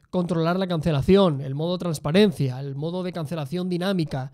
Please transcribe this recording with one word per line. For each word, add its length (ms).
controlar 480
la 80
cancelación, 760
el 120
modo 220
transparencia, 840
el 140
modo 280
de 100
cancelación 560
dinámica, 640